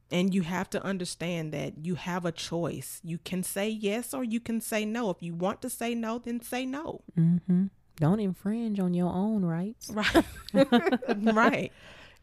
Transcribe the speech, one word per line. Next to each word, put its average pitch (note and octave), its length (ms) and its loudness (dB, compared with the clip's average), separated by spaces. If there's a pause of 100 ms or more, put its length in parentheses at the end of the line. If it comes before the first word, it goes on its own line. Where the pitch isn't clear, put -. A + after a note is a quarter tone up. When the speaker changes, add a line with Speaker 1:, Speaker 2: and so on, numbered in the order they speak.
(120)
Speaker 1:
And F3+ 220 2
you F#3+ 80 4
have F3+ 280 -4
to G3 120 -4
understand E3+ 680 -4
that D3 320 -6
you F3+ 100 -2
have F3 300 -4
a E3+ 80 0
choice. - 720 -6
You E3+ 140 -6
can F#3 260 -4
say G3+ 240 -2
yes A3 440 -2
or C4 120 -2
you A3+ 160 -2
can A3+ 200 -2
say G#3+ 240 -2
no. A3 260 0
If E3+ 120 -4
you E3+ 120 -6
want F3 280 -2
to B3+ 80 -4
say A#3 240 -2
no, A3+ 240 -4
then A#3+ 220 -6
say B3+ 260 -4
no. C#4 360 -6 (140)
Speaker 2:
Mm-hmm. F3 500 4 (300)
Don't E3 220 4
infringe G#3 600 -2
on F3+ 140 2
your F3 180 2
own G3+ 320 2
rights. F3 480 -4
Speaker 1:
Right. G#3 320 4 (300)
<laughs> C4+ 100 8 (720)
Right. A#3+ 380 4 (500)